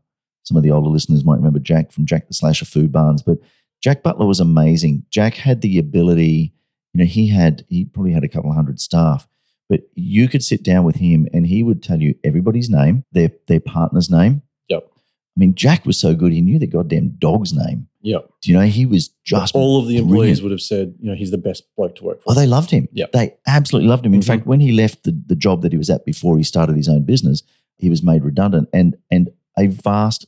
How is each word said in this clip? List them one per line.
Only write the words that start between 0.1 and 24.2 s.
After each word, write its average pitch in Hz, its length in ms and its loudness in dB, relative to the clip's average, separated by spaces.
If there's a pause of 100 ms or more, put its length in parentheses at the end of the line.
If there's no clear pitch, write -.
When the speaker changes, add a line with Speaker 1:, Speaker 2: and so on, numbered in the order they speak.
Speaker 1:
Some - 140 -4
of 78 60 4
the 73 80 2
older 76 180 0
listeners 76 360 0
might 78 100 2
remember 73 240 0
Jack 80 320 -2
from 76 140 -4
Jack 80 240 -4
the - 40 -12
Slasher - 320 -2
Food 76 260 -2
Barns, 76 300 0
but 82 160 -2 (460)
Jack 139 180 0
Butler - 240 -2
was 98 140 0
amazing. 80 680 2
Jack 110 260 -2
had 127 260 -2
the 95 160 -2
ability, 80 760 0 (400)
you 85 60 0
know, 90 60 4
he 104 220 0
had, 85 400 2
he 90 180 -4
probably 92 280 -4
had 78 100 0
a 73 60 -6
couple 73 200 -6
of 76 60 -2
hundred 73 240 -2
staff, 82 480 -2 (420)
but - 120 0 (120)
you 101 360 0
could 135 140 -2
sit - 200 -4
down 92 200 2
with 82 120 0
him 82 380 0
and 85 120 0
he 95 160 0
would 113 220 -2
tell 82 180 -2
you 76 220 0
everybody's 120 460 -2
name, 87 420 2
their, 82 200 0 (160)
their 82 120 2
partner's - 500 -2
name. 98 320 2 (280)
Speaker 2:
Yep. - 200 -6
Speaker 1:
I - 500 -12
mean, 92 140 4
Jack 143 320 0
was - 140 -2
so 82 160 0
good, 87 160 2
he 82 100 0
knew 98 160 2
the 147 80 0
goddamn 85 440 -2 (100)
dog's 110 340 -2
name. - 340 -6 (140)
Speaker 2:
Yep. 104 280 -6 (120)
Speaker 1:
Do - 100 0
you 87 60 6
know, 92 80 4
he 107 200 2
was 101 240 0 (160)
just 98 280 -2
Speaker 2:
All 135 280 2
of 117 80 -6
the 120 80 0
employees 110 420 2
Speaker 1:
brilliant. - 40 -8
Speaker 2:
would 98 80 -6
have 98 100 -6
said, 95 400 -6
you 113 80 -8
know, 98 60 -6
"He's 95 160 -8
the 101 60 -2
best 90 260 -8 (120)
bloke 92 220 -6
to - 80 -16
work 90 180 -8
for." 110 80 -2
Speaker 1:
Oh, - 40 2
they 139 120 4
loved 139 240 0
him. - 220 2
Speaker 2:
Yep. - 180 -8
Speaker 1:
They 120 240 -2 (100)
absolutely 139 440 2
loved 208 160 0
him. 101 80 2
In 101 80 4